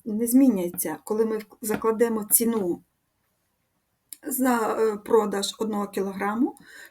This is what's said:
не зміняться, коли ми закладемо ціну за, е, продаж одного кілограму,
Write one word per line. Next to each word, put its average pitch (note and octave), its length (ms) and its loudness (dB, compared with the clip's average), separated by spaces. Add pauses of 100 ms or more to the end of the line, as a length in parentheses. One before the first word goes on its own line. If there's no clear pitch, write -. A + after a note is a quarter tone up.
не A3 220 -2
зміняться, F#3 760 4
коли A3 220 0
ми A3 140 -2 (220)
закладемо A3 600 0
ціну G#3+ 580 -2 (1400)
за, A#3+ 540 0
е, A3 160 0
продаж G3+ 600 0
одного G#3+ 280 -4
кілограму, G3+ 680 -2 (340)